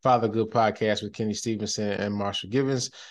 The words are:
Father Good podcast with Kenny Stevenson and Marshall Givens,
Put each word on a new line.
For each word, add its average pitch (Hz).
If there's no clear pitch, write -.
Father 117
Good 107
podcast 107
with 104
Kenny 107
Stevenson 107
and 101
Marshall 101
Givens, 131